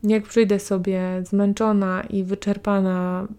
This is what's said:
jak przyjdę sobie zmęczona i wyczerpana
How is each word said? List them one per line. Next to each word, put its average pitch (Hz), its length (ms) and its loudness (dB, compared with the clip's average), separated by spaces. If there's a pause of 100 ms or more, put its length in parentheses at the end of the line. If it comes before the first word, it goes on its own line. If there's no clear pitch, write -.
jak 214 200 2
przyjdę 208 360 4
sobie 185 680 -2
zmęczona 202 840 0
i 196 140 -2
wyczerpana 190 1000 -2 (120)